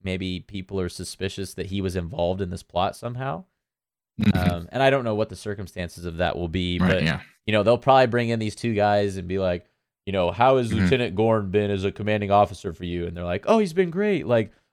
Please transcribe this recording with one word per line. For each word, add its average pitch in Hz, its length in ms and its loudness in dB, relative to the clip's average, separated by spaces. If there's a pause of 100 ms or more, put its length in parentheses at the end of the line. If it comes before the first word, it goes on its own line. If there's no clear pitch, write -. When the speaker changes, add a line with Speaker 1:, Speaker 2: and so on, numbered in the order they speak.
Speaker 1:
maybe 92 380 -4
people 95 400 -8
are 90 80 -2
suspicious 95 680 -8
that 90 120 -8
he 98 160 -4
was 92 140 -2
involved 87 440 -2
in 95 100 -4
this 90 120 -10
plot - 340 -4
somehow. 135 480 -8 (760)
Speaker 2:
Mm-hmm. 92 300 2
Speaker 1:
Um, 85 220 -4
and 127 100 -2
I 135 80 6
don't 135 140 2
know 113 100 -2
what 107 160 0
the 95 60 -12
circumstances 92 680 -8
of 82 120 -6
that 87 180 0
will 85 120 -2
be, 90 300 0
Speaker 2:
Right, 90 120 4
Speaker 1:
but, 92 120 2
Speaker 2:
yeah. 78 180 0 (260)
Speaker 1:
you 107 60 -2
know, 107 100 4
they'll 113 160 6
probably 135 280 6
bring 117 240 0
in 117 80 0
these 107 160 -4
two 120 200 -2
guys 104 440 2
and 87 100 -8
be 95 100 -2
like, 90 280 0 (400)
you 98 60 -4
know, 90 180 2
"How 123 260 4
has 120 140 0
Speaker 2:
Mm-hmm. 110 100 0
Speaker 1:
Lieutenant 98 340 2
Gorn 107 360 2
been 104 200 2
as 98 140 0
a 98 80 -2
commanding 104 380 -2
officer 101 420 2
for 85 120 -12
you?" 87 220 -4
And 85 100 -10
they're 87 80 -8
like, 90 220 -4
"Oh, 226 120 4
he's 202 140 0
been 180 180 0
great. 185 360 -2
Like, 117 260 2 (200)